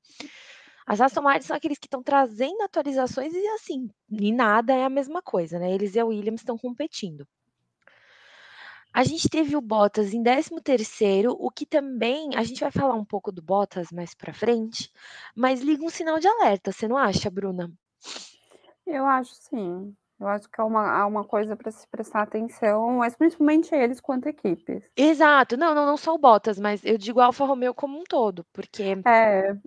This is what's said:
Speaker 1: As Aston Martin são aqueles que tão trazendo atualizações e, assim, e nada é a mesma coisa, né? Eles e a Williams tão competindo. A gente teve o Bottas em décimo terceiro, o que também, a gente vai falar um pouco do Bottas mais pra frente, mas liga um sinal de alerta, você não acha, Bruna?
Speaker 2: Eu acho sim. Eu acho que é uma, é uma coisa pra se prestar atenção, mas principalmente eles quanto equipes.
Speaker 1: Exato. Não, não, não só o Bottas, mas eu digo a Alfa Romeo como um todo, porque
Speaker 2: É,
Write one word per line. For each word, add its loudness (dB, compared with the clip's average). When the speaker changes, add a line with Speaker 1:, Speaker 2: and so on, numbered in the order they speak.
Speaker 1:
As 0
Aston 2
Martin 2
são -4
aqueles -4
que -20
tão -8
trazendo 0
atualizações -4
e, -2
assim, -8
e 0
nada 2
é 2
a 0
mesma -4
coisa, -4
né? -2
Eles -2
e 0
a 0
Williams -4
tão -8
competindo. -10
A 4
gente -2
teve 0
o -2
Bottas 2
em -4
décimo 0
terceiro, 2
o -6
que -12
também, -2
a 0
gente -10
vai -4
falar 0
um -6
pouco -8
do -12
Bottas -2
mais -10
pra -14
frente, -2
mas 0
liga 0
um -4
sinal -2
de 2
alerta, 2
você -6
não 0
acha, 0
Bruna? -6
Speaker 2:
Eu -2
acho 0
sim. -8
Eu -6
acho -4
que -8
é 0
uma, 0
é 2
uma -2
coisa -2
pra -10
se -18
prestar -4
atenção, -2
mas 0
principalmente 4
eles 2
quanto -4
equipes. -4
Speaker 1:
Exato. 6
Não, 2
não, 2
não 2
só -2
o 0
Bottas, 6
mas -2
eu 2
digo -2
a 8
Alfa 2
Romeo 0
como -8
um -12
todo, -2
porque -6
Speaker 2:
É, 4